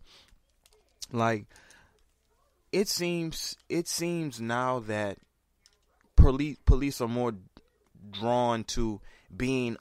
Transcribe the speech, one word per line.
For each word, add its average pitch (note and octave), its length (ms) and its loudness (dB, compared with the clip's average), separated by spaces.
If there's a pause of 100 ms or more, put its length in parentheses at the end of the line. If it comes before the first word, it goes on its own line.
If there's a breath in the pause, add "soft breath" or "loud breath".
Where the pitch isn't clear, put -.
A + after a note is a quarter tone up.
(1120 loud breath)
Like, A2+ 360 0 (1200 loud breath)
it G3+ 160 0
seems, E3+ 720 -4 (100)
it E3+ 200 -2
seems E3 520 -4
now B2 400 -2
that G#2+ 380 -4 (960)
poli-, C#3+ 500 6
police C#3 360 4
are A#2 80 0
more A#2+ 240 -2 (800)
drawn A#2 540 0
to A2+ 360 -2 (340 soft breath)
being B2+ 460 -2